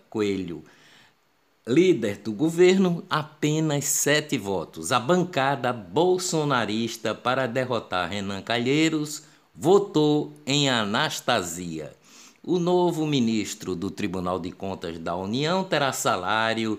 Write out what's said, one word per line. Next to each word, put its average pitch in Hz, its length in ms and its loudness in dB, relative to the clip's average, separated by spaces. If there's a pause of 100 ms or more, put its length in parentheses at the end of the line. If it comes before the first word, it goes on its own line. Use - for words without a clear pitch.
Coelho, 95 560 -4 (1000)
líder 123 520 2
do 110 160 -8
governo, 170 760 4
apenas 151 760 0
sete 147 520 0
votos. 92 540 -6
A 123 80 2
bancada 139 720 2
bolsonarista, 117 1400 0
para 127 320 0
derrotar 113 640 -2
Renan 98 320 -6
Calheiros, 147 840 0 (340)
votou 151 760 2 (120)
em 143 240 2
Anastasia. 98 1200 -2 (500)
O 175 160 0
novo 170 480 2
ministro 113 680 0
do 90 160 -4
Tribunal 90 480 -4
de 87 140 -8
Contas 90 480 -10
da 85 160 -6
União 139 480 -2
terá 143 300 0
salário 110 840 0